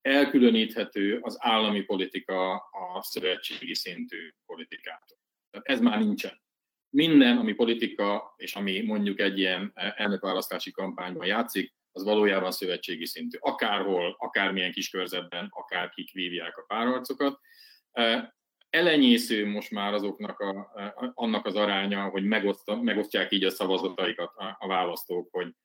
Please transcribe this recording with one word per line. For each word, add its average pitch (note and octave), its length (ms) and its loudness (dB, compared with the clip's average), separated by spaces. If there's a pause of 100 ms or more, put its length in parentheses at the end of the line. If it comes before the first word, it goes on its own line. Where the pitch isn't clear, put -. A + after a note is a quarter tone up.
elkülöníthető A#2 1200 4
az A2 180 -8
állami A2 420 2
politika F#2 720 -2
a F#2 480 -10
szövetségi F#2 720 -4
szintű E2+ 560 -10 (160)
politikától. E2 720 -16 (320)
Tehát - 160 -16
ez C3 140 0
már A2+ 180 4
nincsen. G#2 440 -2 (480)
Minden, C#3 480 8
ami A2 140 0
politika, G#2 840 0
és - 180 -10
ami G2 280 -2
mondjuk G2+ 380 0
egy G2 180 0
ilyen, F#2 360 0
ö, F#2 200 -6
elnökválasztási F#2+ 760 -2
kampányban F2+ 560 -8
játszik, G#2+ 500 -2 (160)
az F2+ 120 -8
valójában G2 460 2
szövetségi F2 560 -6
szintű. - 340 -10
Akárhol, G2 800 -2
akármilyen F#2+ 540 -2
kis F#2 180 -6
körzetben, F2 600 -6
akár F2 400 -6
kik - 220 -14
vívják F2 440 -6
a - 100 -16
párharcokat. B2+ 720 -2 (520)
Ö, - 240 2 (540)
elenyésző B2+ 760 6
most G#2 240 -4
már G2+ 220 -2
azoknak G2+ 480 -4
a, G2 360 -6
ö, G#2 380 -8
annak A2 320 -2
az G2 80 -2
aránya, G2+ 540 2
hogy F#2+ 160 -2
megoszta-, G#2+ 580 0
megosztják G#2 500 0
így G2+ 120 2
a F#2+ 60 2
szavazataikat F#2 840 -2
a, G2 220 -10
a G2 80 -10
választók, F2+ 640 -2
hogy, F2+ 220 -6 (120)